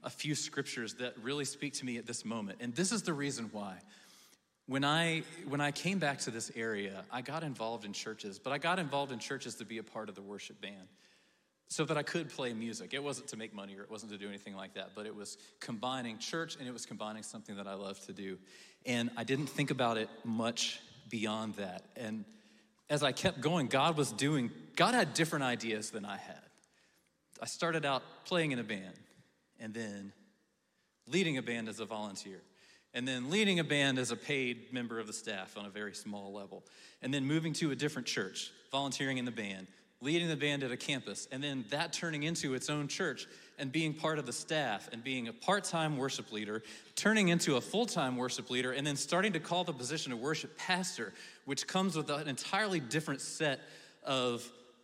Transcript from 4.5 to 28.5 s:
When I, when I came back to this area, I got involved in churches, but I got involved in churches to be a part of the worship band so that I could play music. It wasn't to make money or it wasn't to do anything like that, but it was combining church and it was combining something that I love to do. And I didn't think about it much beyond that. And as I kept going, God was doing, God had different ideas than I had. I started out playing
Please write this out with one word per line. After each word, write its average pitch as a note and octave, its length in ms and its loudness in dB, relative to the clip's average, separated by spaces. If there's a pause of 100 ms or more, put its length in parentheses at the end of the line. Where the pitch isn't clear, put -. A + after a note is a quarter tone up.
When C3+ 160 0
I, D#3+ 400 4 (240)
when C#3+ 140 0
I C#3+ 100 4
came F#3+ 280 2
back C#3+ 220 2
to - 100 -2
this A2 240 -6
area, G2+ 540 -2
I B2 120 -4
got C#3+ 220 -4
involved A2+ 420 -4
in G2+ 80 -6
churches, G#2 440 -6
but C3 140 -4
I C#3+ 60 0
got E3 220 2
involved C#3+ 340 0
in A#2 60 -6
churches B2 360 -6
to A2 100 -10
be A2 120 -8
a A2 60 -6
part G#2+ 260 -8
of G2 60 -10
the G2 80 -12
worship G2+ 360 -10
band G2 300 -12 (800)
so - 180 0
that D#3 120 2
I A#2 60 0
could D#3 260 0
play B2+ 220 -2
music. A2+ 420 -4
It C#3 80 0
wasn't C#3+ 280 -4
to A#2 80 -8
make A2 160 -8
money G2 240 -10
or G2+ 60 -12
it G2+ 80 -14
wasn't G#2+ 200 -10
to G#2 60 -8
do G2+ 100 -8
anything G2+ 280 -10
like F#2+ 180 -10
that, F#2+ 200 -8
but G#2 120 -8
it G#2 100 -8
was G2+ 220 -10 (220)
combining B2 580 -2
church E3 400 -4
and C3 100 -8
it B2 60 -6
was A#2 120 -8
combining G#2+ 380 -6
something G#2+ 340 -10
that G2 100 -6
I G2 80 -4
love G2 320 -6
to G2 60 -8
do. F#2+ 260 -6 (460)
And A#2+ 300 2
I A#2 80 -4
didn't C3+ 240 2
think C#3+ 240 0
about A#2+ 260 4
it A2 120 0 (160)
much A#2 560 0 (280)
beyond A2 460 0
that. F#2 280 -6 (120)
And A2 300 -6 (640)
as D3 140 4
I C3+ 80 6
kept C#3 300 2
going, D3+ 260 4
God C#3 280 6
was C#3+ 160 4
doing, C3 400 4 (240)
God G#3 200 8
had G3 180 6
different D#3 320 4
ideas A2 460 0
than G#2+ 140 -6
I G2+ 120 -6
had. D#2+ 240 -12 (1000)
I A#2+ 60 -6
started E3 400 0
out C3+ 160 2 (240)
playing E3 260 4